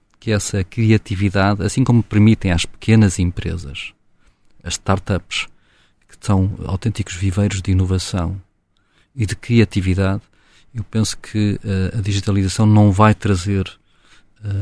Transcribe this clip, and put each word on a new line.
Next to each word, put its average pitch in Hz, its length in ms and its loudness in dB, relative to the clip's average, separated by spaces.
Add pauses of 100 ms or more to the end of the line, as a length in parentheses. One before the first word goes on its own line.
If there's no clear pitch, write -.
(180)
que - 140 -6
essa 101 320 -2
criatividade, 101 1000 0
assim 110 220 0
como 120 180 4
permitem 107 480 4
às 85 140 0
pequenas 110 540 2
empresas, 82 720 -6 (720)
as 85 100 -10
startups, - 720 -4 (600)
que - 120 -20
são 95 360 0 (100)
autênticos 98 480 -6
viveiros 95 480 -2
de 98 100 -4
inovação 92 680 -2 (760)
e 113 120 -4
de - 100 -6
criatividade, 98 840 0 (520)
eu 110 80 -10
penso - 360 -4
que, 104 440 -4
eh, 95 340 -2
a 110 40 -4
digitalização 98 680 0
não 107 240 6
vai 104 240 4
trazer, 98 560 -2 (720)
eh, 104 60 -12 (140)